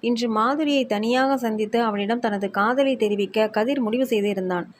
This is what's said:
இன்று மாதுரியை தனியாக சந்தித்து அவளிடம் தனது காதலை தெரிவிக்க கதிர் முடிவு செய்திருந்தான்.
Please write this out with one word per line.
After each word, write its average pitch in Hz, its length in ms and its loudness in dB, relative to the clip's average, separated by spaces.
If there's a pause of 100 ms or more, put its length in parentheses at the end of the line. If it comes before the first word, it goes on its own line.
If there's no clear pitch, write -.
இன்று 240 260 0
மாதுரியை 269 580 2
தனியாக 247 500 0
சந்தித்து 220 440 -2
அவளிடம் 214 400 0
தனது 202 300 -2
காதலை 254 460 2
தெரிவிக்க 208 520 0
கதிர் 233 320 0
முடிவு 240 260 0
செய்திருந்தான். 190 600 0 (140)